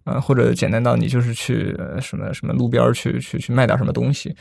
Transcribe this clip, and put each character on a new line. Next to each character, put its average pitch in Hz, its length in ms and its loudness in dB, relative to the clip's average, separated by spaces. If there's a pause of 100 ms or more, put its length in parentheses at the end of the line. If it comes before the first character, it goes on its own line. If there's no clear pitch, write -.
呃， - 160 -2
或 135 140 2
者 120 180 4
简 - 180 0
单 117 120 2
到 120 120 4
你 113 140 2
就 123 140 2
是 120 100 0
去、 110 460 -2
呃， - 240 -8
什 - 160 -8
么， 98 160 -6
什 - 120 -8
么 - 60 -2
路 123 160 0
边 120 140 2
儿 117 100 4
去， 120 260 -2
去， - 200 -6
去 - 120 -6
卖 123 160 4
点 127 120 2
什 131 40 0
么 - 80 0
东 127 220 0
西。 - 280 -6